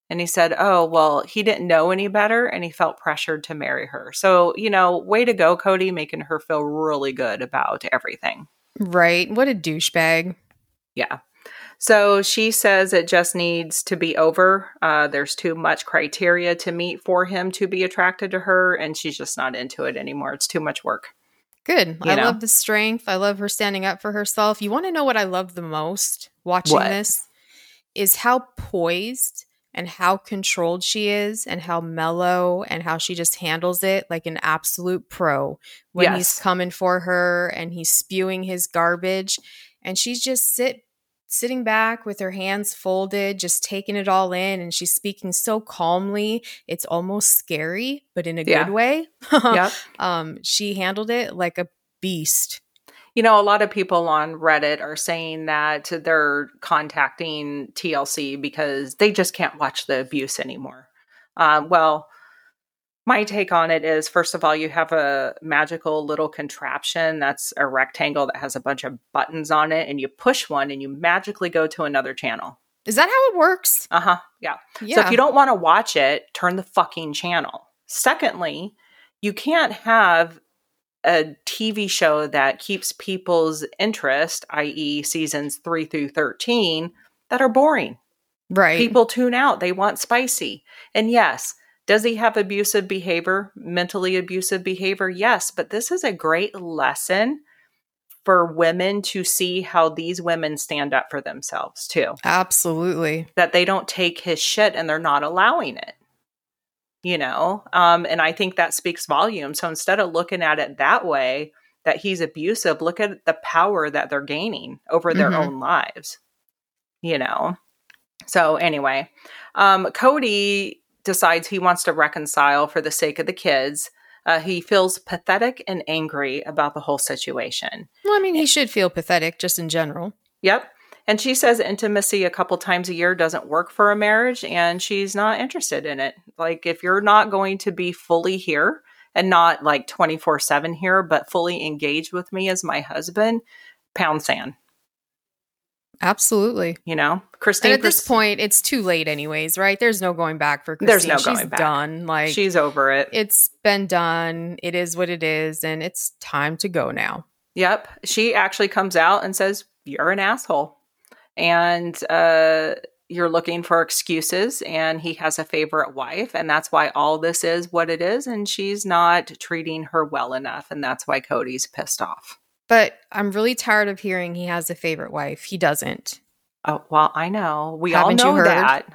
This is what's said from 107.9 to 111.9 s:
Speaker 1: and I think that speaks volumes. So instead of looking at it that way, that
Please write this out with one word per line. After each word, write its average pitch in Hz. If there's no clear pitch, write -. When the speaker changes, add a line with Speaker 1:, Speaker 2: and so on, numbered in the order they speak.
Speaker 1:
and 165
I 160
think 185
that 170
speaks -
volumes. 156
So 175
instead 170
of 180
looking 175
at 156
it 135
that 175
way, 143
that 156